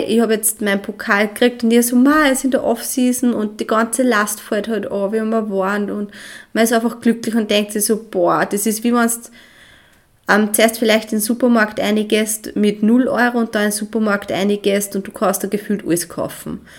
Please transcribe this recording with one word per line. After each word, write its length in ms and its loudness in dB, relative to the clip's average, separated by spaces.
ich 140 2
hab 100 2
jetzt 320 -2
meinen 200 0
Pokal 480 -2
gekriegt“, 340 0
und 80 2
ich 160 4
so, 80 0
„Ma, 320 6
es 120 2
ist 60 -4
in 60 0
der 120 0
Off-Season 680 0
und 260 -4
die 60 -6
ganze 380 0
Last 380 2
fällt 260 -4
halt 240 -4
an, 220 -2
wie 80 0
man 280 -2
warnt“, 400 -2
und 220 -6
man 120 2
ist 80 0
einfach 260 0
glücklich 360 0
und 140 0
denkt 220 0
sich 140 -2
so, 120 0
„Boah, 340 2
das 200 -4
ist 180 -2
wie 100 2
wenn's 380 0
am 260 2
zuerst 240 2
vielleicht 360 2
in 60 0
den 40 -2
Supermarkt 560 2
reingehst 760 -2
mit 280 2
null 240 4
Euro 320 0
und 160 -2
da 40 0
in 80 2
den 40 0
Supermarkt 600 -2
reingehst 640 0
und 120 -6
du 40 -12
kannst 320 -2
da 40 -2
gefühlt 380 -4
alles 240 -2
kaufen.“ 500 -8